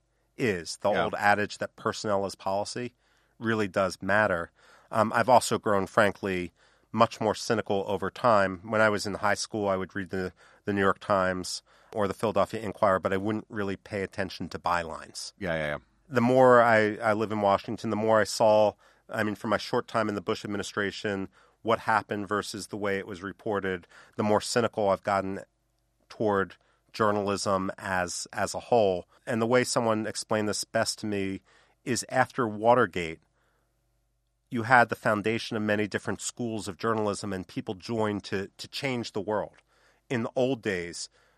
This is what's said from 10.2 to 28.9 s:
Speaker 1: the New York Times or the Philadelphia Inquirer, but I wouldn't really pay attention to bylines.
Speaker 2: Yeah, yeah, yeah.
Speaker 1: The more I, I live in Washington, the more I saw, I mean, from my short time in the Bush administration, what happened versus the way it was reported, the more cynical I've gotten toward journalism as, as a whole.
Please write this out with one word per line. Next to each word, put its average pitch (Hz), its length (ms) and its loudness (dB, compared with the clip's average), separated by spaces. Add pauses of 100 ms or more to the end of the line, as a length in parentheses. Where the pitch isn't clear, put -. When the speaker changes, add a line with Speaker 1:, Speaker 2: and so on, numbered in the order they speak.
Speaker 1:
the 104 80 -2
New 101 80 2
York 98 180 4
Times 92 640 0 (320)
or 104 140 0
the 92 60 -2
Philadelphia 104 480 0
Inquirer, 98 380 2
but 95 140 -2
I 98 40 2
wouldn't 107 320 -4
really 101 260 -4
pay 104 260 -8
attention 92 480 -6
to 90 100 -10
bylines. 82 800 -6
Speaker 2:
Yeah, 90 160 -4
yeah, 78 120 -2
yeah. 73 100 -4 (320)
Speaker 1:
The 123 120 0
more 123 400 8
I, 110 360 4
I 113 160 0
live 107 180 -2
in 110 100 -4
Washington, 101 480 0
the 107 60 -2
more 110 240 4
I 104 60 4
saw, 107 480 4 (360)
I 110 140 -2
mean, 104 120 -2
from 110 160 -4
my 101 60 2
short - 300 -4
time 110 220 -2
in 104 60 -2
the 98 60 -4
Bush 104 220 -4
administration, 101 840 -4 (320)
what 110 200 0
happened 104 460 -2
versus 101 400 -4
the 110 100 -12
way 98 200 -2
it 95 100 -8
was 92 140 -14
reported, 95 640 -4 (300)
the 113 80 -2
more 104 180 4
cynical 110 480 0
I've 95 140 2
gotten 98 380 -2 (680)
toward 98 480 0 (380)
journalism 101 840 0
as, 92 560 -4
as 98 220 -4
a 90 40 -6
whole. 98 480 2 (200)